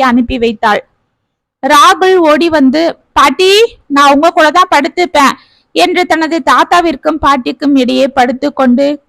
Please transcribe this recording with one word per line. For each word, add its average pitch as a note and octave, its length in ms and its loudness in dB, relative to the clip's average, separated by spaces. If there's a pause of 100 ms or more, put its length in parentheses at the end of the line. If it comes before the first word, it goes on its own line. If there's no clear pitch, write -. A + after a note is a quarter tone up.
அனுப்பி B3+ 360 0
வைத்தாள். A3+ 440 -2 (800)
ராகுல் E4 540 2
ஓடி D#4+ 320 0
வந்து, D4+ 340 0 (300)
"பாட்டி, D4 380 0 (360)
நான் C#4 280 2
உங்க D4+ 160 2
கூட D#4+ 200 2
தான் F4+ 220 0
படுத்துப்பேன்" D4 640 -2 (380)
என்று F4 320 0
தனது D#4+ 360 -2
தாத்தாவிற்கும் D#4 760 -2
பாட்டிக்கும் C#4+ 580 -2
இடையே B3+ 320 0
படுத்துக்கொண்டு C4 800 -2 (220)